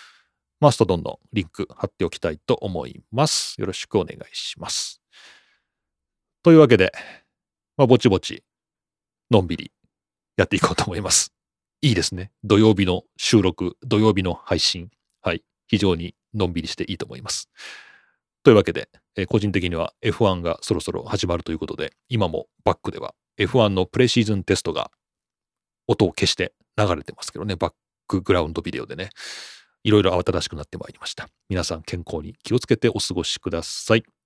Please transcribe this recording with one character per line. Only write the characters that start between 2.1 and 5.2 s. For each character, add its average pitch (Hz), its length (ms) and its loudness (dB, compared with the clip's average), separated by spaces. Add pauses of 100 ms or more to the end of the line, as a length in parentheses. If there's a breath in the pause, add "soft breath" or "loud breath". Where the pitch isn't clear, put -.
た 82 120 -2
い 78 60 -8
と - 180 -2
思 85 320 -6
い - 140 -18 (100)
ま 131 160 2
す。 - 320 -4
よ 101 80 -4
ろ 92 60 -4
し - 120 -12
く - 140 -2
お 90 40 0
願 - 140 -14
い - 180 -18
し - 240 -12
ま - 100 -12
す。 - 320 -8 (1400 soft breath)